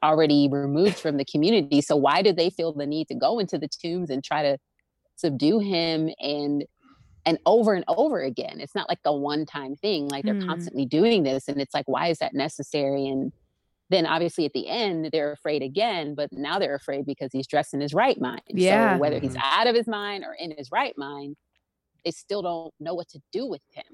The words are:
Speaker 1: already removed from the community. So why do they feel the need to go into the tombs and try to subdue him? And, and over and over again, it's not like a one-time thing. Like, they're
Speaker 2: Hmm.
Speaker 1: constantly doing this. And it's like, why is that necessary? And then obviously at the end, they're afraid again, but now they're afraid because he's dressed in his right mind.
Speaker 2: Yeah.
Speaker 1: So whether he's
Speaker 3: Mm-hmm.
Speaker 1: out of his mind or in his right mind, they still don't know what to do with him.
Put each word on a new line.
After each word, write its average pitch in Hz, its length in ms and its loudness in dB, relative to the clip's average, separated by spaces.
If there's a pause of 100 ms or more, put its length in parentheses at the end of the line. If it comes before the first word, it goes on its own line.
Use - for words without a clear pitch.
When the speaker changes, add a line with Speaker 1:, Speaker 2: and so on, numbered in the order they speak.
Speaker 1:
already 156 480 6
removed 143 480 2
from 147 200 -2
the 139 60 -2
community. 151 560 4
So - 140 0
why 143 280 4
do 202 100 6
they 165 180 2
feel 165 220 -2
the 147 160 -6
need 151 200 -4
to 147 60 -8
go 143 240 2
into 190 180 -2
the 151 120 -4
tombs 170 420 -6
and 135 140 -4
try 151 180 -2
to 139 160 2 (560)
subdue 151 460 2
him? 165 500 0 (100)
And, 147 440 -2 (600)
and - 220 2
over 220 280 6
and 185 120 -2
over 226 340 2
again, 135 400 -6
it's 143 140 -14
not 196 140 -4
like 165 160 -2
a 147 120 2
one-time 143 600 -4
thing. 160 320 -2
Like, 139 160 -6
they're 208 100 0
Speaker 2:
Hmm. 190 140 -2
Speaker 1:
constantly 170 380 -4
doing 175 360 4
this. 135 240 0
And 143 140 -4
it's 139 120 -4
like, 143 140 -2
why 135 220 0
is 165 100 0
that 143 160 -4
necessary? 139 720 -2
And 135 260 -2 (580)
then 175 160 4
obviously 165 400 0
at - 80 -6
the 117 140 -4
end, 175 440 -2
they're 147 200 0
afraid 147 300 -2
again, 151 520 -2
but 143 180 -4
now 147 260 -4
they're 147 160 0
afraid 139 320 -6
because 139 240 -6
he's 135 160 -4
dressed - 280 -2
in 139 60 -2
his 143 140 -4
right 233 240 2
mind. - 300 -6
Speaker 2:
Yeah. 196 460 4
Speaker 1:
So 175 60 0
whether 151 200 0
he's 131 140 -4
Speaker 3:
Mm-hmm. 139 260 0
Speaker 1:
out 233 60 4
of 240 100 4
his 233 100 2
mind 202 380 -6
or - 100 -12
in 165 220 -10
his 139 160 -12
right 240 240 -2
mind, 143 400 -10 (680)
they 170 60 -2
still 202 320 -8
don't 165 380 -6
know 160 140 -6
what 175 160 -8
to 156 100 -20 (120)
do 233 140 -4
with 196 140 -8 (100)
him. - 240 -16